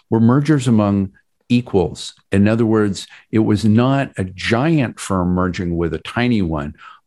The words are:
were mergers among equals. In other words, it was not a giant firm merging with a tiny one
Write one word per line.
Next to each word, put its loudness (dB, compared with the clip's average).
were 2
mergers 2
among 2
equals. -2
In 4
other 2
words, 0
it 0
was 0
not 2
a -4
giant -2
firm -2
merging -2
with -2
a -6
tiny -2
one -4